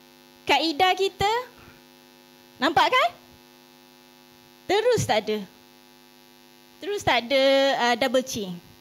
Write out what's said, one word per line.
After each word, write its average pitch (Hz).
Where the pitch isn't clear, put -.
Kaedah 320
kita, 392
nampak 320
kan? 571
Terus 440
tak 220
ada. 214
Terus 403
tak 233
ada, 269
uh, 240
double 262
chin. 190